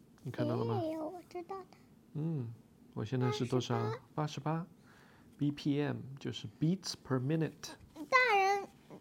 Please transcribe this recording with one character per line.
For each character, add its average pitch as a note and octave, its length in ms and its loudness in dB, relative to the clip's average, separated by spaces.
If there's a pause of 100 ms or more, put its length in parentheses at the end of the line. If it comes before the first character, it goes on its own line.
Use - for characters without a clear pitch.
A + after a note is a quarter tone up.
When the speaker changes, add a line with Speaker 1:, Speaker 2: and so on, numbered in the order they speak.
(240)
Speaker 1:
你 B2+ 80 -8
看 - 160 -2
到 A#2+ 80 0
了 A#2 80 0
吗？ A2+ 180 2
Speaker 2:
也 D#4+ 120 -2
有， D#4+ 160 -6
我 F4+ 180 -10
知 F4 160 -10
道 G4 140 -8
的。 - 200 -16 (360)
Speaker 1:
嗯， D3 380 -2 (420)
我 B2 100 -4
现 B2 160 -2
在 B2 120 4
是 B2+ 140 0
多 B2+ 140 2
少？ A#2+ 160 0
Speaker 2:
八 A2+ 160 0
十 - 0 -
八。 - 80 -6 (160)
Speaker 1:
八 D3+ 120 -2
十 D3 120 -8
八。 D#3+ 280 -4 (720)
B C#3+ 140 2
P C#3+ 300 0
M C3 160 0 (220)
就 B2+ 120 -4
是 - 160 -8 (120)
beats E3+ 340 2 (120)
per C3 140 2
minute。 D#3 560 -2 (340)
Speaker 2:
大 B4 280 6
人 G4 300 4 (340)